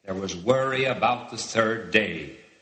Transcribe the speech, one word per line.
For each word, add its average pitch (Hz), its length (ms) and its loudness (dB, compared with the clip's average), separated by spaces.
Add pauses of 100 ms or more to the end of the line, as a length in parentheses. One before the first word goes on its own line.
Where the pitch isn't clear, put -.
there 95 100 -6
was 92 220 -4
worry 131 480 2
about 123 460 0
the 117 60 -10
third 110 540 0
day. 87 460 0 (260)